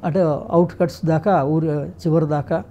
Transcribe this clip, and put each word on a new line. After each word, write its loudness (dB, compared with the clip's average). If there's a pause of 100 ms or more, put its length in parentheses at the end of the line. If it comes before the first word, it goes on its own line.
అంటే 0 (300)
అవుట్‌కట్స్ 0
దాకా, 2
ఊరు 0 (180)
చివరి 0
దాకా -2